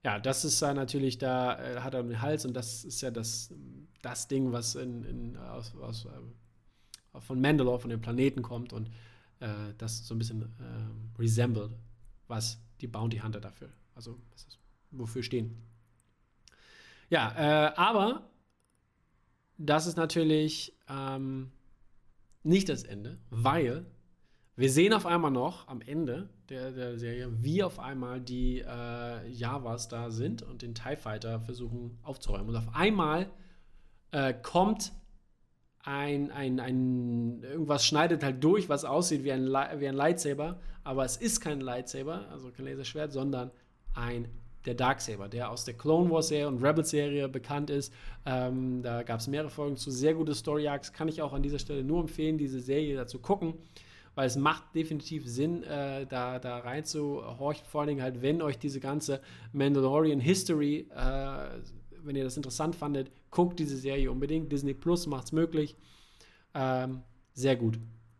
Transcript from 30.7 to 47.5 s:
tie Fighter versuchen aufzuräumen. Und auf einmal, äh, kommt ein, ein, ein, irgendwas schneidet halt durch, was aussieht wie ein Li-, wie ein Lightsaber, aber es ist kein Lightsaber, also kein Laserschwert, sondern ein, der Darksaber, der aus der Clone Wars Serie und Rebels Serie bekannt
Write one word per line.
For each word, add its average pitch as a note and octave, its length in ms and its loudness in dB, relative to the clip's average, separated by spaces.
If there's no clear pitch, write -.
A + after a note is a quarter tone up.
tie C3 220 -6
Fighter A2+ 440 -6
versuchen A#2 640 -8
aufzuräumen. G#2+ 460 -2
Und A2+ 80 -2
auf A2+ 180 -4
einmal, F3+ 540 4
äh, C3+ 200 2
kommt F#3 600 2
ein, C#3+ 480 0
ein, C3 280 0
ein, A#2+ 840 0
irgendwas C#3+ 420 2
schneidet D#3 400 6
halt C3 180 0
durch, F3+ 260 6
was C#3+ 160 2
aussieht D3 400 2
wie C#3 80 0
ein C3 120 2
Li-, C3+ 340 2
wie C#3 100 0
ein C3+ 60 -2
Lightsaber, D3+ 640 2
aber C3+ 200 0
es B2 140 -2
ist A3+ 220 0
kein D3 200 -4
Lightsaber, C3+ 680 -6
also C3 200 -14
kein B2+ 140 -14
Laserschwert, C#3 480 -6
sondern C3 380 -2
ein, A#2+ 320 -2
der B2 100 -2
Darksaber, A#2+ 540 0
der A2+ 220 -4
aus A#2+ 140 -8
der A#2+ 100 -8
Clone D#3+ 360 6
Wars D#3+ 180 4
Serie D3 200 2
und B2 160 0
Rebels D#3 260 6
Serie C#3+ 380 2
bekannt C#3+ 420 -4